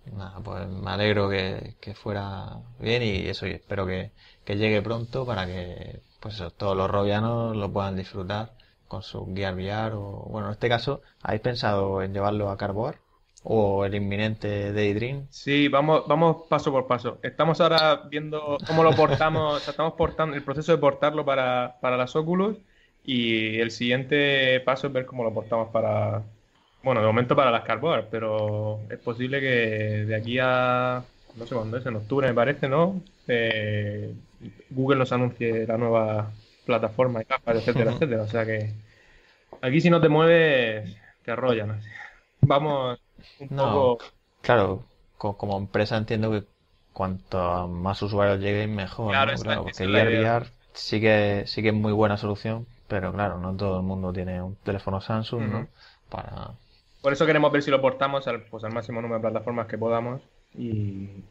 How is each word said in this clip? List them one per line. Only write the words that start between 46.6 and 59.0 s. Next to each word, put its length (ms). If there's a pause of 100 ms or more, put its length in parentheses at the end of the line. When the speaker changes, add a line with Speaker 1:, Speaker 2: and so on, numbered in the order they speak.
Speaker 1:
cuanto 760
más 340
usuarios 360
lleguen, 380
mejor, 340
Speaker 2:
Claro, 220
Speaker 1:
¿no? 20
Speaker 2:
esa, 100
Speaker 1:
Claro, 180
Speaker 2:
esa 80
Speaker 1:
porque 140
Speaker 2:
es 60
la 100
Speaker 1:
Gear 120
Speaker 2:
idea. 260
Speaker 1:
V 80
R 0 (280)
sí 260
que, 460
sí 160
que 60
es 60
muy 180
buena 240
solución, 500 (200)
pero 260
claro, 260
no 180
todo 220
el 40
mundo 300
tiene 280
un 160
teléfono 440
Samsung, 500
¿no? 80
Speaker 2:
Ujú. 100 (400)
Speaker 1:
Para 420 (520)
Speaker 2:
Por 100
eso 140
queremos 260
ver 100
si 80
lo 120
portamos 460
al, 140
pues, 220
al 80
máximo 300